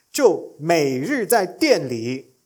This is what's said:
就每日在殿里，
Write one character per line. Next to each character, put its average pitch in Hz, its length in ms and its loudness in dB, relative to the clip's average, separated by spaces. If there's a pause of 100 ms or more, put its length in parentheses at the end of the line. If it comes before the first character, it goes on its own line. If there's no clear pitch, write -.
(100)
就 - 480 0
每 147 400 0
日 220 280 -4
在 214 180 2
殿 202 420 0
里， 123 460 -8 (140)